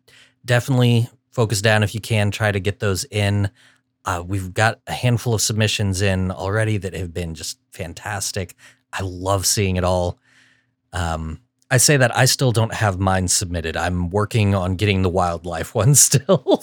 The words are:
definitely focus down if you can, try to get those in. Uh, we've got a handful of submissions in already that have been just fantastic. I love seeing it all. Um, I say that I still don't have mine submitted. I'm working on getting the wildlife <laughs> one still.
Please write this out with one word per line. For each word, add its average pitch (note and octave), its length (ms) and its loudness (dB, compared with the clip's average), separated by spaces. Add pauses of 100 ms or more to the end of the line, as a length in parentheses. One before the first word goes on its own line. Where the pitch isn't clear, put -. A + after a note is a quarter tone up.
(440)
definitely B2 640 2 (240)
focus G#2+ 300 0
down G#2+ 220 4
if G2 100 0
you G#2 80 -8
can, G#2 300 0
try G#2+ 200 -2
to G2 80 0
get G2 200 -4
those F#2+ 320 -2
in. G2+ 400 0 (520)
Uh, F2+ 220 -4
we've F#2 260 -6
got A2 360 0
a - 60 -6
handful A#2+ 420 0
of G2+ 60 0
submissions G#2 600 -2
in F#2+ 300 0
already G#2+ 460 -2
that F2 180 -8
have E2+ 180 -8
been E2 220 -6
just - 240 -12 (120)
fantastic. F#2+ 840 -8 (360)
I - 120 -8
love F#2 420 -2
seeing F#2+ 300 0
it F2+ 80 0
all. F2+ 340 0 (760)
Um, D#2+ 480 -6 (320)
I C3 60 4
say D3 200 4
that B2 180 2
I B2+ 100 4
still C3 260 2
don't A2 220 2
have G2 260 0
mine F#2+ 280 2
submitted. E2+ 480 -4
I'm F2 340 -2
working G2+ 440 2
on F#2 220 0
getting F#2+ 260 2
the F#2 80 2
wildlife E2+ 680 -4
<laughs> - 0 -
one A#2+ 200 4
still. - 680 2